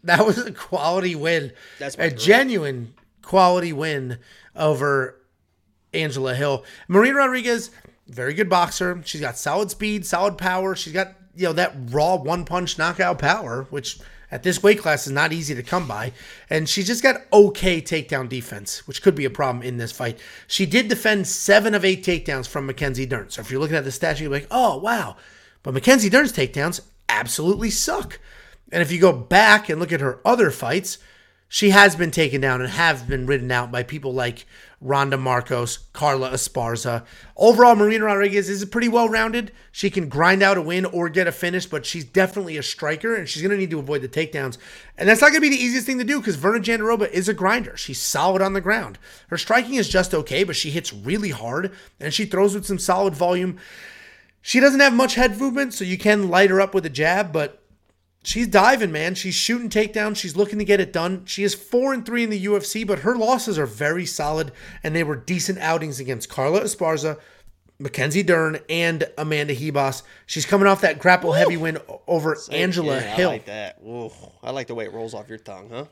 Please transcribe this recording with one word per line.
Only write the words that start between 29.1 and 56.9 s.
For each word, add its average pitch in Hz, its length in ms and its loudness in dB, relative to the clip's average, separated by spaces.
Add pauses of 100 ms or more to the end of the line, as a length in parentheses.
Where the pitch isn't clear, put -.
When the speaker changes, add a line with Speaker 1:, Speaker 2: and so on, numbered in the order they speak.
Speaker 1:
back 208 560 6
and 160 140 -2
look 170 100 -4
at 165 80 -2
her 135 240 -4
other 226 260 4
fights, 147 480 -4 (520)
she 202 200 4
has 196 260 8
been 165 160 -2
taken 143 300 0
down 131 200 0
and 127 100 -4
have 147 360 0
been 127 180 -4
ridden 127 260 0
out 123 200 -2
by 123 100 -4
people 139 320 -8
like 123 320 -4 (380)
Rhonda 139 340 0
Marcos, 123 640 -2 (140)
Carla 135 380 0
Esparza. 117 760 -4 (320)
Overall, 233 380 8
Marina 214 280 2
Rodriguez 202 460 2
is 202 160 -4
pretty 233 240 -2
well-rounded. 226 640 0 (180)
She - 180 -2
can 170 200 -4
grind 180 340 4
out 196 140 4
a 175 40 -2
win 180 240 -2
or 175 220 -2
get 175 180 0
a 170 60 0
finish, 180 340 -4
but 147 200 -8
she's 165 180 -8
definitely 185 540 0
a 139 60 -6
striker, 160 520 -4
and 170 140 -8
she's 151 120 -8
gonna 196 140 0
need 190 160 -2
to 160 80 -4
avoid 143 220 -4
the 131 80 -10
takedowns. 143 480 -6 (400)
And 180 100 2
that's 226 140 6
not 294 80 10
gonna 302 100 4
be 294 100 4
the 277 60 2
easiest 247 300 0
thing 262 140 -2
to 247 40 -2
do 262 180 0
'cause 190 140 -2
Virna 202 260 0
Jandiroba 220 500 0
is 185 180 -2
a 214 40 0
grinder. 190 440 -2
She's - 220 -10
solid 185 420 0
on 190 100 0
the 190 100 -2
ground. 175 380 -4 (300)
Her 170 80 -6
striking 240 380 0
is 226 120 0
just 185 260 0
okay, 151 300 -2
but 170 140 -4
she 151 140 -4
hits 165 200 -6
really 160 400 -4
hard, 131 400 -6 (260)
and 143 160 -6
she 214 120 -2
throws 196 300 0
with 202 100 -8
some 196 120 -4
solid 185 380 0
volume. 180 420 -2 (840)
She - 180 2
doesn't 269 220 6
have 277 120 6
much 240 220 2
head 226 240 2
movement, 269 340 -4
so 196 120 -8
you 185 120 -4
can 208 320 2
light 190 200 6
her 190 100 4
up 196 140 0
with 185 120 0
a 160 40 -4
jab, 165 420 0